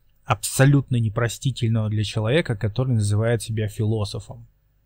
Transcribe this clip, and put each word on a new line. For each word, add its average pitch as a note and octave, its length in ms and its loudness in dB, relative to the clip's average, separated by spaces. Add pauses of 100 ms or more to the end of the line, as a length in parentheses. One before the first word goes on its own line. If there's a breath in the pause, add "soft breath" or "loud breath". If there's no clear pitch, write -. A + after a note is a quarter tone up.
(240)
абсолютно C3+ 720 4
непростительного A2+ 920 0
для G#2+ 140 -2
человека, A2+ 540 0
который B2+ 380 -2
называет A2 480 2
себя G#2+ 260 -4
философом. A2 800 -4 (380)